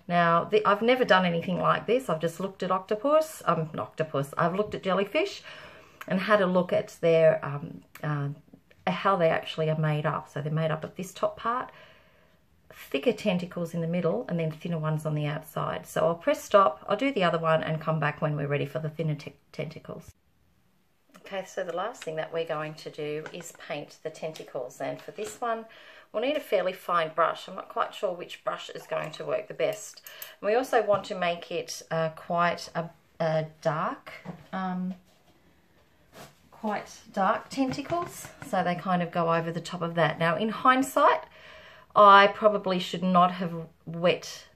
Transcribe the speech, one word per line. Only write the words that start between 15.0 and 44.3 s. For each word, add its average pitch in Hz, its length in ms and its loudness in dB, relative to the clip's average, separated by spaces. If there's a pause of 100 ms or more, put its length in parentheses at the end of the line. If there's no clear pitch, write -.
on 156 80 -2
the 151 120 -2
outside. - 600 -6
So - 180 -2
I'll 170 120 2
press 294 260 -2
stop, - 460 4
I'll 208 80 0
do 269 160 0
the 208 100 0
other 170 160 2
one 160 240 2
and 160 180 -4
come 160 200 -2
back 151 200 -2
when 151 160 -2
we're 147 120 -4
ready 143 180 -2
for 139 140 -6
the 151 100 -4
thinner 156 240 -2
te-, - 220 -14 (160)
tentacles. - 580 -12 (1120)
Okay, 190 220 -8
so - 180 -8
the 170 100 -8
last 208 300 -6
thing 156 120 -6
that 156 160 -6
we're 165 120 -2
going 156 300 -6
to 151 160 -14
do 151 420 -8
is 170 200 -14 (140)
paint 151 360 -10
the 156 80 -8
tentacles, 156 720 -10
and 139 200 -8
for - 120 -16
this - 280 -10
one 226 240 -4 (480)
we'll 214 100 -4
need 277 140 0
a 285 40 -4
fairly 185 340 0
fine 170 400 -2
brush. - 340 0
I'm 185 60 -14
not - 160 -12
quite - 240 -4
sure 190 180 -2
which - 320 -12
brush - 260 -6
is 160 160 -12
going 156 260 -6
to 156 120 -12
work 135 220 -2
the - 80 -12
best. - 480 -4 (380)
And 196 100 0
we 220 60 4
also 254 280 2
want 202 200 2
to 208 100 -8
make 175 360 -2
it, 170 300 -6 (100)
uh, 160 200 0
quite 170 640 -2
a, 165 160 -4 (300)
a 160 260 0 (160)
dark, 175 500 -2 (400)
um, 185 420 -4 (1600)
quite - 400 -6 (240)
dark 202 340 2
tentacles, 277 800 -2 (240)
so 185 120 2
they 175 120 2
kind 175 260 -2
of 170 100 -2
go 170 220 0
over 165 200 0
the 165 80 -4
top - 200 -10
of 165 140 -4
that. 160 240 2
Now 165 180 2
in 220 140 -2
hindsight, 262 720 4 (720)
I 202 400 12
probably 196 460 2
should 180 240 -6
not 180 260 6
have 180 240 -6 (320)
wet, 170 580 -2 (100)